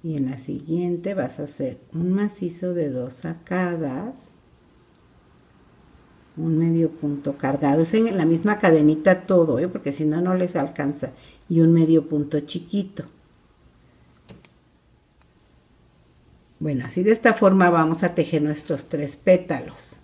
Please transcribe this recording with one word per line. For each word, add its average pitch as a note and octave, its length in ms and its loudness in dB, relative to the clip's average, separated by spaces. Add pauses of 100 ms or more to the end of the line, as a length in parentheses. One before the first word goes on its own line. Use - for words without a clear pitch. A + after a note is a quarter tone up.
Y D#3 140 -6
en C3 140 -2
la B2+ 60 -10
siguiente E3+ 760 -6
vas F3 260 -6
a - 40 -6
hacer - 360 -8 (140)
un F3 180 -2
macizo F#3 640 -4
de D#3+ 160 -2
dos B2+ 240 -6
sacadas, E3+ 1000 -6 (2250)
un D#3+ 220 -2
medio E3 320 2
punto C#3+ 480 -6
cargado, C#3 460 0
es E3 100 -2
en A3 240 0
la D#3+ 80 0
misma E3 320 2
cadenita D#3+ 720 4
todo, D#3+ 320 4
¿eh? F3 80 0
Porque - 240 -6
si D3+ 140 -4
no, D3+ 140 0
no F3+ 140 0
les F3+ 220 -2
alcanza, C#3+ 560 -4 (380)
y E3 120 4
un E3 100 8
medio D#3+ 360 4
punto D3 320 -2
chiquito. F#3 640 -8 (3500)
Bueno, C#3 260 -4
así - 180 -4
de G#3+ 80 4
esta A3+ 240 4
forma F#3+ 340 6
vamos E3 320 2
a E3+ 140 -2
tejer D#3 260 0
nuestros D3+ 480 -4
tres C#3+ 260 -6
pétalos. - 880 -2